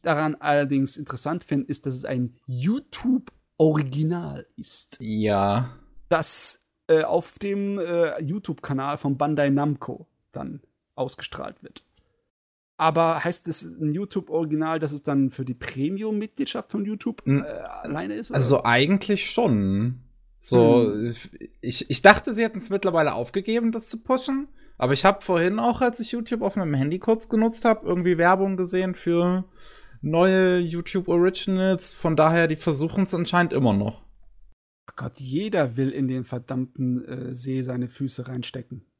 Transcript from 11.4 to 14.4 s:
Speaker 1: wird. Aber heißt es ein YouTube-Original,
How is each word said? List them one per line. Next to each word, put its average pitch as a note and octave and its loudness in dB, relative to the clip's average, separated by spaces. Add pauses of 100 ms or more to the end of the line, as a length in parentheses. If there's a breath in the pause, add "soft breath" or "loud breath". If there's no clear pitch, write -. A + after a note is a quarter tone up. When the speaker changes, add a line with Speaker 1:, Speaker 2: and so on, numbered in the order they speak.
Speaker 1:
wird. - -20 (960)
Aber D#3+ 2
heißt E3+ -4
es D#3+ -6
ein D#3 -4
YouTube-Original, D#3+ -2